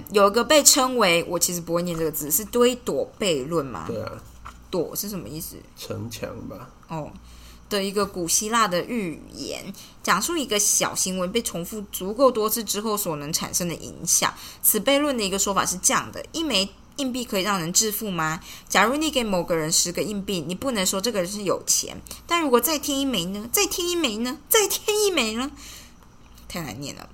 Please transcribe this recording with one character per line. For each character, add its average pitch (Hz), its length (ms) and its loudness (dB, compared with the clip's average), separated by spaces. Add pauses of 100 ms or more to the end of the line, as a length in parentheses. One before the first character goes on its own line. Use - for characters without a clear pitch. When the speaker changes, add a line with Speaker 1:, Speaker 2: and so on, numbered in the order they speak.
(120)
Speaker 1:
有 202 160 8
一 202 40 6
个 233 120 4
被 285 200 8
称 262 340 6
为， 170 300 6
我 175 120 -2
其 175 160 0
实 175 40 -4
不 165 140 -4
会 175 80 2
念 175 160 -4
这 160 80 0
个 151 60 0
字， 151 180 -6
是 202 160 0
堆 240 400 4
垛 147 220 0 (120)
悖 160 280 2
论 160 180 0
吗？ 90 220 -8
Speaker 2:
对 - 160 -4
啊。 - 80 -8 (600)
Speaker 1:
垛 170 240 -2
是 202 140 -6
什 208 80 -8
么 110 100 -8
意 151 140 -10
思？ - 140 -12 (200)
Speaker 2:
城 104 360 -8
墙 - 180 -8 (180)
吧。 95 220 -14 (200)
Speaker 1:
哦。 - 200 -8 (580)
的 196 160 -2
一 196 80 -2
个 202 140 2
古 185 220 -6
希 214 220 0
腊 226 180 4
的 175 180 0
寓 190 340 -4 (140)
言， 104 400 -10 (300)
讲 202 180 4
述 339 160 -2
一 269 80 0
个 208 140 0
小 - 340 2
行 185 240 -2
为 180 100 0
被 226 140 0
重 180 240 -6
复 214 260 -10
足 190 220 -6
够 247 180 6
多 214 160 0
次 220 160 -2
之 202 160 -4
后 214 160 -2
所 180 200 -2
能 143 180 -8
产 - 180 -2
生 175 160 0
的 165 60 -4
影 90 320 -12
响。 - 260 4 (300)
此 - 180 4
悖 269 200 4
论 285 180 0
的 214 60 0
一 185 80 -2
个 190 80 0
说 202 120 0
法 180 140 2
是 180 140 -2
这 - 120 2
样 135 200 0
的： - 200 -10
一 330 120 -2
枚 202 260 0 (280)
硬 262 140 -2
币 247 140 -4
可 - 140 -2
以 - 20 0
让 196 180 0
人 165 140 -4
致 220 180 2
富 208 200 -4
吗？ 165 280 -2 (300)
假 190 140 6
如 240 120 4
你 311 140 0
给 254 140 0
某 190 200 2
个 170 120 0
人 160 160 0
十 175 200 2
个 170 120 -2
硬 196 200 -4
币， 190 240 -2
你 180 60 -4
不 262 180 -2
能 202 140 0
说 196 160 0
这 240 100 0
个 208 80 0
人 175 100 -2
是 208 120 -6
有 175 240 0
钱， - 340 0 (280)
但 339 120 2
如 294 120 2
果 233 100 6
再 311 160 0
添 277 220 -2
一 277 40 0
枚 220 220 0
呢？ 208 260 -8
再 403 140 4
添 349 240 -2
一 349 60 0
枚 254 220 0
呢？ 247 200 -2 (100)
再 415 200 4
添 - 360 0
一 403 60 4
枚 240 240 0
呢？ 254 160 -4 (1000)
太 175 140 -6
难 127 180 -8
念 143 160 -10
了。 50 180 -16